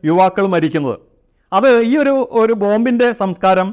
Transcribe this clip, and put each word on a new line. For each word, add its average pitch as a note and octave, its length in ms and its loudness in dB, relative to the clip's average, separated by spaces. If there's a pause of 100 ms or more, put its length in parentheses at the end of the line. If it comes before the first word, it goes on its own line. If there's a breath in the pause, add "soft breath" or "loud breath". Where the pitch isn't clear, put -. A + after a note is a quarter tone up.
യുവാക്കൾ F#3 420 0
മരിക്കുന്നത്. D#3 520 -2 (540)
അത് A3 180 2 (100)
ഈ A#3 160 0
ഒരു, C#4 180 0 (160)
ഒരു A3+ 220 0
ബോംബിൻ്റെ A#3 600 0
സംസ്കാരം F#3 600 -2